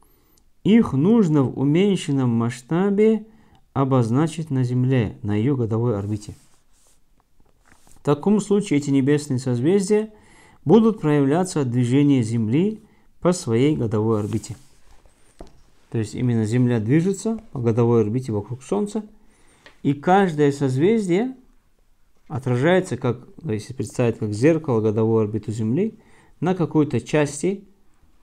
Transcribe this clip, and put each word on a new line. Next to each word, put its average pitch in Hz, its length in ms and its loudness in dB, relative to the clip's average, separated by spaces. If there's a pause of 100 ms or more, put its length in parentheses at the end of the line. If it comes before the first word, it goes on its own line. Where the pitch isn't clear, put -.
(640)
их 214 300 4
нужно 156 500 4
в - 160 -4
уменьшенном 143 720 0
масштабе 196 960 0 (460)
обозначить 135 760 0
на 131 140 0
Земле, 123 600 0
на 104 120 -2
ее 127 200 0
годовой 113 420 -2
орбите. 101 380 -8 (1500)
В - 160 -20
таком 196 380 2
случае 202 380 0
эти 143 100 -2
небесные 139 500 0
созвездия 185 720 0 (540)
будут 220 340 4
проявляться 151 600 0
от 127 80 -2
движения 127 520 2
Земли 120 600 -2 (380)
по 175 120 2
своей 135 440 0
годовой 110 440 0
орбите. 107 360 -6 (1300)
То 120 80 -6
есть 107 180 -4
именно 117 300 0
Земля 120 340 0
движется 185 600 -2 (120)
по 139 80 -10
годовой 117 420 2
орбите 117 300 -2
вокруг 104 320 -6
Солнца, 208 400 -4 (800)
и 143 100 0
каждое 151 580 2
созвездие 180 840 0 (920)
отражается, 151 720 0
как, - 300 -4 (140)
ну, 120 120 -6
если 107 200 -8
представить, 117 440 -2
как 107 160 -4
зеркало 139 480 0
годовую 110 400 0
орбиту 107 300 -4
Земли, 120 460 -2 (420)
на 185 160 -2
какой-то 147 460 -2
части 175 640 -4 (580)